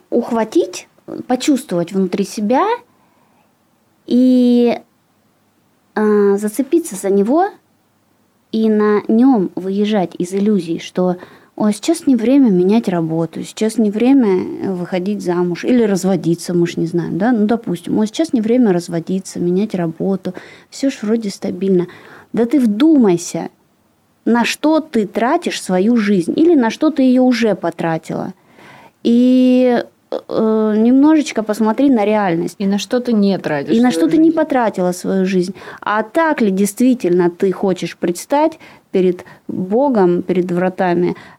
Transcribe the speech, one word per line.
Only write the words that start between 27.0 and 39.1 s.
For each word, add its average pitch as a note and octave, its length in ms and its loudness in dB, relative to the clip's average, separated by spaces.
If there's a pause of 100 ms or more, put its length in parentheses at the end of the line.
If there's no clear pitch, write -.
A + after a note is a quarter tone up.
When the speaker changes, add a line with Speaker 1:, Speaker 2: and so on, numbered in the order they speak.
Speaker 1:
её B3+ 200 4
уже A#3 320 2
потратила. E3+ 800 -6 (720)
И, B3+ 800 4 (260)
э, A3 680 -2
немножечко C4+ 640 2
посмотри A3 480 0
на A3 140 2
реальность. F#3 540 -2
Speaker 2:
И G3 80 -2
на G3+ 120 0
что B3 220 -4
ты B3 120 -2
не G3+ 260 2
тратишь D3+ 380 -2
Speaker 1:
И A#3 40 4
на B3 100 4
Speaker 2:
свою - 20 -2
Speaker 1:
что E4 180 0
ты D#4+ 80 2
не E4 120 6
Speaker 2:
жизнь. D#4+ 60 -2
Speaker 1:
потратила A#3+ 560 0
свою F#3 340 -2
жизнь. F#3 280 -2 (260)
А G#3+ 220 -4
так D#4 380 -2
ли G#3 100 2
действительно F#3+ 800 0
ты F#3+ 220 -2
хочешь F3+ 440 -4
предстать C#4+ 600 -2 (340)
перед F3+ 320 0 (240)